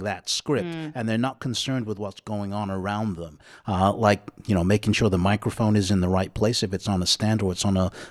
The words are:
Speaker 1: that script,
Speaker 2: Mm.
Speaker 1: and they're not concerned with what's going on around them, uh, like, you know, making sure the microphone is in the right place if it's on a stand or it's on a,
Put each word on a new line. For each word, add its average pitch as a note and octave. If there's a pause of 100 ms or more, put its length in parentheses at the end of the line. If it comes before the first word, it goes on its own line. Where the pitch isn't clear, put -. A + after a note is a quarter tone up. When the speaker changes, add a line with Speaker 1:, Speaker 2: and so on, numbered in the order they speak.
Speaker 1:
that F#2+
script, C3+
Speaker 2:
Mm. D#3+
Speaker 1:
and A2+
they're A2+
not C3
concerned C3
with G#2
what's G2+
going G2+
on G#2
around G2+
them, E2 (260)
uh, G2
like, G#2 (260)
you G#2+
know, F2
making G#2
sure G#2+
the F#2
microphone G#2+
is G2+
in G2
the F2+
right F#2+
place A2
if F#2+
it's F#2+
on F#2+
a E2+
stand A2
or F#2+
it's F2+
on G2
a, F#2 (200)